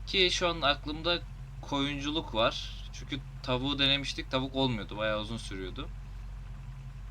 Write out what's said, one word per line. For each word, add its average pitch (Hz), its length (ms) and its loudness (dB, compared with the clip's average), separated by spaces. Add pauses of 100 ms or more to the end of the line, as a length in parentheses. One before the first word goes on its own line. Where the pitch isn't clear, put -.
Ki 185 260 6
şu 180 160 4
an 165 120 2
aklımda 151 580 2 (420)
koyunculuk 143 720 0
var. - 580 2
Çünkü 131 280 -6 (220)
tavuğu 135 360 0
denemiştik. 139 520 2
Tavuk 131 240 0
olmuyordu. 110 420 2
Bayağı 107 240 2
uzun 110 160 -4
sürüyordu. 95 520 -6 (1200)